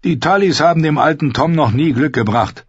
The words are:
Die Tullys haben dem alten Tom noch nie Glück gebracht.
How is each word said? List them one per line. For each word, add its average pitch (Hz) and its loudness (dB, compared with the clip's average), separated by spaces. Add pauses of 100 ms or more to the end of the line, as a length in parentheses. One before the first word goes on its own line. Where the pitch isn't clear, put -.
Die 165 -2
Tullys 185 0
haben 160 2
dem 151 0
alten 143 0
Tom 160 0
noch 147 2
nie 143 0
Glück 131 -2
gebracht. 110 -2